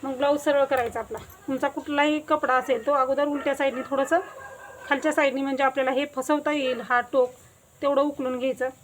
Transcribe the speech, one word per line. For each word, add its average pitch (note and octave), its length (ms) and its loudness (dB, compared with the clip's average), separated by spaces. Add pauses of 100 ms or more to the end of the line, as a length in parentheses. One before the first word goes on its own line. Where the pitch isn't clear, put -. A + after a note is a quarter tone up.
मग C4+ 140 -6
ब्लाऊज C#4+ 240 2
सरळ C#4+ 240 4
करायचा A#3+ 360 -2
आपला. G#3+ 180 -8 (280)
तुमचा C4+ 220 0
कुठलाही D4 520 0
कपडा D4+ 340 0
असेल B3 320 0
तो C#4+ 60 2
अगोदर C4+ 340 2
उलट्या C#4+ 280 -2
साईडनी C4+ 360 -2
थोडंसं C#4 300 2 (680)
खालच्या C#4+ 240 2
साईडनी, C#4 300 2
म्हणजे C4+ 220 0
आपल्याला C4 260 2
हे C#4 140 0 (120)
फसवता D4 360 0
येईल B3+ 280 -2
हा B3 200 2 (120)
टोक, B3 180 4 (520)
तेवढं C#4 200 4
उकलून C4+ 360 -2
घ्यायचं. B3+ 300 -2 (160)